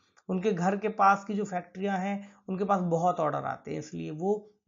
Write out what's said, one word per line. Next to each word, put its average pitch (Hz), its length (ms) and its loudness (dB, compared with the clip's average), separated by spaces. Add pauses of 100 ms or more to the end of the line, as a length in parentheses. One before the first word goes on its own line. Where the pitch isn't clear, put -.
(280)
उनके 185 240 2
घर 180 240 2
के 208 120 -2
पास 202 360 4
की 214 100 -4
जो 202 100 -2
फैक्ट्रियां 190 540 -4
हैं, 202 340 -4 (160)
उनके 190 160 -4
पास 196 160 2
बहुत 170 400 2
ऑर्डर 143 240 0
आते 131 260 -8
हैं, 156 80 -6
इसलिए 165 320 -8
वो 196 420 -2 (160)